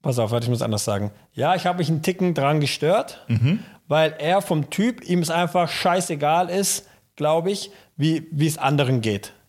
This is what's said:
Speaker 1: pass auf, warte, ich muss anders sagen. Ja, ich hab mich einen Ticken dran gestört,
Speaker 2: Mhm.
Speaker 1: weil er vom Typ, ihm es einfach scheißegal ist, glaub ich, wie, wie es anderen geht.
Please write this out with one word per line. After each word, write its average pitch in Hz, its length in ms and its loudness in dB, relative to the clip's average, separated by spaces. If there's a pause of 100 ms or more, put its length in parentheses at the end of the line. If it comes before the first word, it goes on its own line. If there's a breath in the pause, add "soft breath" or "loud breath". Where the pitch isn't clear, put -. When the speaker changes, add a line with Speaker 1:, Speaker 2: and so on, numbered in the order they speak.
Speaker 1:
pass 127 160 -2
auf, 110 140 0
warte, 117 140 0
ich 120 40 -2
muss 120 140 0
anders 113 220 -2
sagen. 101 260 -2 (220 soft breath)
Ja, 147 220 0
ich 180 120 -2
hab 180 100 0
mich 160 120 0
einen 160 120 0
Ticken 180 320 0
dran 147 280 2
gestört, 151 680 -2
Speaker 2:
Mhm. 120 360 2 (240 loud breath)
Speaker 1:
weil 156 300 2
er 175 240 2
vom 156 300 -2
Typ, 233 360 -2
ihm 180 120 2
es 160 100 -2
einfach 170 400 2
scheißegal 175 800 0
ist, 190 380 -2 (280 soft breath)
glaub 156 300 0
ich, 196 240 -4 (260 loud breath)
wie, 156 360 0
wie 151 160 2
es 156 100 -2
anderen 135 440 2
geht. 107 320 -4 (160)